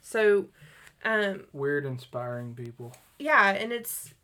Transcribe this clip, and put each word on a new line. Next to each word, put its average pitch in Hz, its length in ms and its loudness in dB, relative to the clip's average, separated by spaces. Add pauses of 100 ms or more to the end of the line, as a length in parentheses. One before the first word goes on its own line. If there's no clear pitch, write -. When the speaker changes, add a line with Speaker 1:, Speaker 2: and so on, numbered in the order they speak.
Speaker 1:
So, 208 460 4 (580)
um, 208 480 0
Speaker 2:
Weird 143 320 -2
inspiring 123 680 -8
people. 120 380 -12 (240)
Speaker 1:
Yeah, 254 340 4
and 220 200 -2
it's - 420 -10 (100)